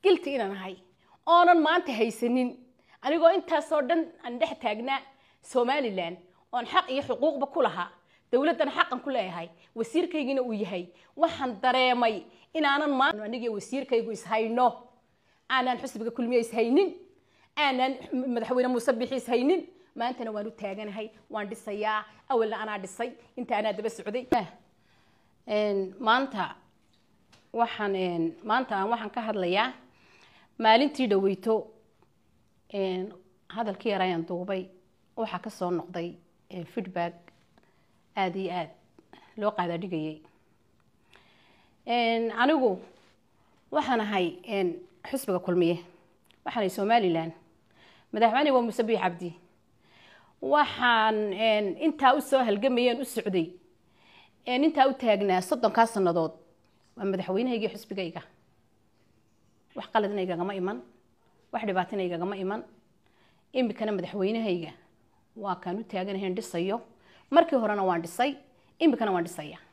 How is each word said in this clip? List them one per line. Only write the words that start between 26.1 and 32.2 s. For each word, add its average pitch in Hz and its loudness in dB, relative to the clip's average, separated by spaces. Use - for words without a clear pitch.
waxaan, 220 -2
een, 175 0
maanta 226 0
aan 196 0
waxaan 208 -2
ka 240 -8
hadlayaa 208 0
maalintii 254 6
dhaweyto, 196 2